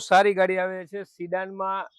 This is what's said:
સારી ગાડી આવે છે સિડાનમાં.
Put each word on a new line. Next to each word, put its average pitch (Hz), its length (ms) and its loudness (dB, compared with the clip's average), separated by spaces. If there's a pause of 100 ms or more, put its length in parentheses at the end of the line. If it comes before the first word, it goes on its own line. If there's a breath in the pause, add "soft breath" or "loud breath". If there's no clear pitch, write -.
સારી 202 340 6
ગાડી 185 240 2
આવે 185 280 -4
છે 202 180 -12
સિડાનમાં. 190 800 -6 (120)